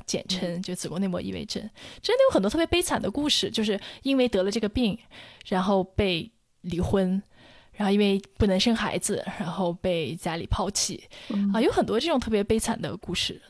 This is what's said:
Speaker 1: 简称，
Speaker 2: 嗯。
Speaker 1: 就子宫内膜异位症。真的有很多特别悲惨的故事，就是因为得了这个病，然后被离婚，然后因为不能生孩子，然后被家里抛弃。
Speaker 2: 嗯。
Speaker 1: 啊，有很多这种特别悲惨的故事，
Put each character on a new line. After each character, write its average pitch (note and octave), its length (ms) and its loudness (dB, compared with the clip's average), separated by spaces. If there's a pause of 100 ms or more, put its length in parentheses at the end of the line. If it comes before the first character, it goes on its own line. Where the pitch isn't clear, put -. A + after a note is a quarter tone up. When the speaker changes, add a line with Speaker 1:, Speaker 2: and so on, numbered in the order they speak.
Speaker 1:
简 - 220 -4
称， F#3 200 -2
Speaker 2:
嗯。 F3 140 -4
Speaker 1:
就 F#3 140 -6
子 E3+ 120 -6
宫 D#3+ 140 -4
内 G3 60 0
膜 F3 120 -2
异 - 140 -6
位 F3+ 100 -6
症。 - 240 -8 (320)
真 G#4 160 0
的 C5+ 140 6
有 - 20 0
很 D#4+ 80 4
多 F#3+ 80 2
特 D#4 120 0
别 E4 80 2
悲 E4+ 120 2
惨 - 220 0
的 F#3 80 -2
故 D4 180 -2
事， - 220 0
就 A3 140 -2
是 G#3 180 0 (220)
因 C4+ 120 2
为 B3 140 4
得 F#3+ 140 2
了 G3 80 0
这 A3 80 0
个 G#3+ 100 0
病， A3 260 2 (520)
然 F#3 160 0
后 G3 200 4
被 F#3+ 480 -2 (300)
离 E3+ 180 -4
婚， F#3+ 400 2 (520)
然 G3+ 180 -2
后 - 20 4
因 G3+ 60 4
为 G3+ 240 4 (160)
不 A#3 80 4
能 F#3+ 140 4
生 A#3 160 2
孩 G#3 240 -2
子， - 240 -2 (160)
然 E3+ 120 -6
后 F3 220 0
被 E3 420 -2
家 E3+ 220 -4
里 E3+ 80 -8
抛 F#3+ 240 -2
弃。 - 340 -2 (260)
Speaker 2:
嗯。 G3+ 220 0
Speaker 1:
啊， A3 80 2
有 D#4 120 4
很 F#4 120 4
多 G#3 160 0
这 C#4+ 80 -2
种 D#4 120 2
特 A#3+ 100 -4
别 G#3 140 2
悲 A3 160 2
惨 - 200 -2
的 - 160 -6
故 F3 200 -8
事， - 340 -4